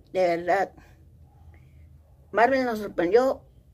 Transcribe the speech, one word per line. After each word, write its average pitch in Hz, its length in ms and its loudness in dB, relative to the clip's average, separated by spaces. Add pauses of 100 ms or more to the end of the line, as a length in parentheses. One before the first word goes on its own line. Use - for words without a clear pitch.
(120)
de 185 140 0 (100)
verdad. 175 360 -2 (1600)
Marvel 254 320 2
nos 226 140 -4
sorprendió, 208 680 0 (300)